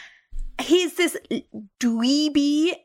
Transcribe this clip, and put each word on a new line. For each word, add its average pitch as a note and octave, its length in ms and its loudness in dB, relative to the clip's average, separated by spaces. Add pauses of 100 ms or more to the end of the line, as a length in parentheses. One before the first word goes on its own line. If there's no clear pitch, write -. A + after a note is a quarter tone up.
(600)
He's F4 340 2
this F4 200 0 (680)
dweeby C#4+ 920 2 (120)